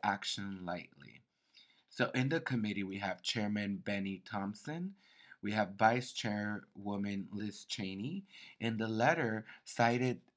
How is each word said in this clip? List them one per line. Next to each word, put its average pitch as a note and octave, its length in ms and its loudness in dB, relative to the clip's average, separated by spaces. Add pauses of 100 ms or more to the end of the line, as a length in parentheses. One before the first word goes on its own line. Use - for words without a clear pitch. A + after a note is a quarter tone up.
action G2 600 -2
lightly." D2+ 580 -10 (640)
So - 220 2
in B2+ 180 4
the E3 120 4
committee, G#2 440 0
we F#2+ 140 -4
have F#2 240 -2
Chairman G#2 560 0
Benny G2 460 -4
Thompson, D3 720 -6 (460)
we G2+ 120 -2
have G#2+ 180 2
Vice A2+ 420 4
Chairwoman G2+ 1200 -2
Liz G2+ 320 -6
Cheney. G#2+ 600 -6 (360)
In A2+ 160 0
the A2 100 0
letter A2+ 580 2 (200)
cited A#2+ 560 4 (160)